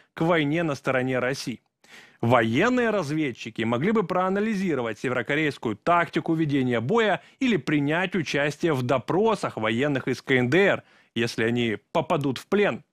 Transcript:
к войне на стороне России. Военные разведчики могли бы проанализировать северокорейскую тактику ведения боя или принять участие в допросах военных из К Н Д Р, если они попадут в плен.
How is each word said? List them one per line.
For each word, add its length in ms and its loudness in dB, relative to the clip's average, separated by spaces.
к 80 -4
войне 400 2
на 140 -2
стороне 420 -2
России. 440 -4
Военные 720 4
разведчики 720 -4
могли 280 0
бы 120 2
проанализировать 960 -2
северокорейскую 800 -2
тактику 580 0
ведения 440 0
боя 440 0
или 180 2
принять 580 0
участие 580 -2
в 100 -2
допросах 720 0
военных 500 0
из 140 -4
К 140 0
Н 160 2
Д 120 4
Р, 200 2
если 280 -2
они 360 0
попадут 460 0
в 80 -16
плен. 480 0